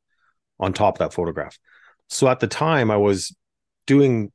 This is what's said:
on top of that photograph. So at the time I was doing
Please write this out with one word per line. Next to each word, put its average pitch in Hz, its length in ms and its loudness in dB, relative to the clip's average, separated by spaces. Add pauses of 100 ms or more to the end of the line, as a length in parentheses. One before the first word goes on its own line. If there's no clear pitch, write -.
(600)
on 92 120 -2
top 98 220 0
of - 60 -16
that 80 120 -2
photograph. 80 460 -8 (500)
So - 200 0
at 127 100 0
the 117 80 -2
time 139 460 0
I 104 60 2
was 101 360 0 (540)
doing 131 460 2